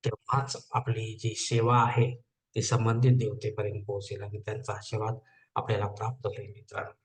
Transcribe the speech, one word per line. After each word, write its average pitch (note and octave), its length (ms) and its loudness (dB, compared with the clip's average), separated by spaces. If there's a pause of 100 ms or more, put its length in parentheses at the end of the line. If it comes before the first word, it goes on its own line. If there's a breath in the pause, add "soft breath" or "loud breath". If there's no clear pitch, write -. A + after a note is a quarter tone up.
तेव्हाच B2+ 680 -2
आपली A2 440 -2
जी A2+ 180 -4
सेवा A#2 480 4
आहे A#2+ 340 4 (380)
ती - 80 0
संबंधित A#2 480 4
देवतेपर्यंत G#2 760 0
पोहोचेल G2 380 -6
आणि G2+ 180 -8
त्यांचा G#2+ 320 -8
आशीर्वाद A2 460 -4 (360 soft breath)
आपल्याला G#2 320 0
प्राप्त A2 400 -6
होईल G2+ 220 -6
मित्रांनो. G2+ 440 -12 (120)